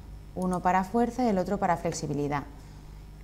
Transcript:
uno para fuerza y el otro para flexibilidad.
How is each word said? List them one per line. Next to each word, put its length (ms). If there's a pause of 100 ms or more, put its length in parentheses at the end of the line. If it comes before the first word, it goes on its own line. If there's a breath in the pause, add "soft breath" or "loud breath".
(360 loud breath)
uno 240
para 240
fuerza 400
y 40
el 100
otro 200
para 180
flexibilidad. 680 (800 loud breath)